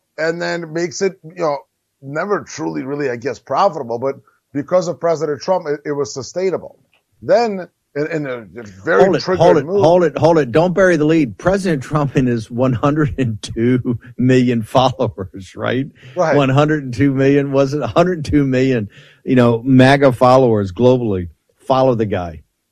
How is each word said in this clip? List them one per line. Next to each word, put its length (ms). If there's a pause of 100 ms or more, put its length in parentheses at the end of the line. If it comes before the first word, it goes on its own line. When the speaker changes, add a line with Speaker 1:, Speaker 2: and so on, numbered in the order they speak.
(160)
Speaker 1:
and 240
then 320
makes 300
it, 200
you 200
know, 160 (420)
never 440
truly, 380
really, 280
I 60
guess, 220
profitable, 600
but 160 (400)
because 340
of 100
President 440
Trump, 260
it, 160
it 80
was 220
sustainable. 640 (420)
Then, 480 (280)
in, 100
in 220
a 140 (420)
very 180
Speaker 2:
Hold 140
it, 60
Speaker 1:
triggered 180
Speaker 2:
hold 180
it, 80
Speaker 1:
move 160
Speaker 2:
hold 220
it, 120
hold 220
it. 140
Don't 200
bury 240
the 80
lead. 320
President 460
Trump 320
and 140
his 200
one 240
hundred 460
and 240
two 560 (180)
million 460
<laughs> 0
followers, 920
right? 340 (240)
Speaker 1:
Right. 220
Speaker 2:
One 140
hundred 340
and 100
two 180
million, 380
was 240
it? 80
A 60
hundred 360
two 220
million, 420 (360)
you 100
know, 300
maga 480
followers 580
globally 600 (260)
follow 400
the 100
guy. 380 (280)